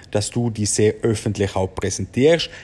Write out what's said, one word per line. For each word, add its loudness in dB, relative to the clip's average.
dass -2
du 0
dich -2
sehr 2
öffentlich 0
auch 0
präsentierst. 0